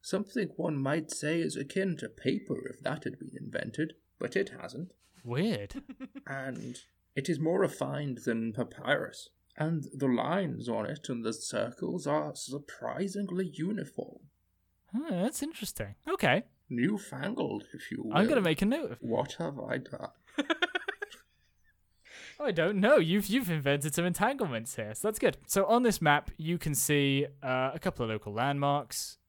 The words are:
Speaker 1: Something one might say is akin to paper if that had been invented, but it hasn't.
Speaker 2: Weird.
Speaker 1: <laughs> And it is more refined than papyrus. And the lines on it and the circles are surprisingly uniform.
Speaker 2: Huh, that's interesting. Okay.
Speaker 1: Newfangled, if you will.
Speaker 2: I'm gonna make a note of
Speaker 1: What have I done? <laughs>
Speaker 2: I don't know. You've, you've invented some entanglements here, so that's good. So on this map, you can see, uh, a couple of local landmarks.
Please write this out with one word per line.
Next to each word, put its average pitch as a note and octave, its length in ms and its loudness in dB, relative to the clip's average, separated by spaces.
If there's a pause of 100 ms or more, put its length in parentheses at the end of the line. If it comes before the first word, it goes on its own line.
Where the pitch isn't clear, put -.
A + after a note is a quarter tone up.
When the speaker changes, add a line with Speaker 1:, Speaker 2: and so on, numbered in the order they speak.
Speaker 1:
Something G3 560 -2
one D#3 200 -2
might C#3+ 340 0
say D#3+ 300 -2
is D#3+ 160 -2
akin F#3 420 -2
to A2+ 100 -8
paper - 600 -4
if - 140 -12
that - 220 -2
had - 140 -6
been - 200 -12
invented, - 560 -4 (240)
but - 180 -4
it G3 140 0 (100)
hasn't. - 320 -10 (320)
Speaker 2:
Weird. B2 640 -2
Speaker 1:
<laughs> - 380 -16
And C3 520 -8 (360)
it C#3+ 140 -2
is D#3+ 100 2
more E3 220 2
refined C#3 640 -2
than A2+ 300 0
papyrus. - 760 -2 (300)
And D#3 260 0 (100)
the C#3 140 0
lines C3 600 2
on A2 180 0
it - 220 -8
and A#2+ 160 -4
the A2+ 100 0
circles A#2+ 720 -4
are D3+ 280 0
surprisingly F#3 1160 -4
uniform. E3+ 680 -4 (760)
Speaker 2:
Huh, D#4 140 -2 (120)
that's C4+ 200 -2
interesting. F#3+ 540 -8 (120)
Okay. G#3 360 2 (260)
Speaker 1:
Newfangled, C#3 960 -2 (100)
if - 160 -12
you - 140 -6
will. G#3 120 0
Speaker 2:
I'm G3 100 8
gonna B3+ 140 6
make E3 220 4
a - 40 4
note C#4 260 0
of - 100 -12
Speaker 1:
What - 360 0
have E3 220 -4
I A#2+ 180 -4
done? - 300 -8 (300)
<laughs> C#4 60 2 (2000)
Speaker 2:
I C#4+ 100 0
don't F#3 300 4
know. B3 160 10
You've, G3 300 6
you've G#3+ 240 2
invented C#3+ 440 2
some F3 120 2
entanglements F3+ 680 0
here, G#2+ 180 -6
so - 140 -2
that's A3 100 0
good. A3+ 180 4 (100)
So G3 200 4
on A#3 180 6
this A3+ 180 4
map, D3+ 360 6
you E3 200 0
can D3+ 160 -2
see, C#3 520 4 (160)
uh, C3 320 2
a D#3+ 40 -6
couple E3 260 -2
of A2 60 0
local G#2+ 220 -4
landmarks. C#3+ 840 0 (100)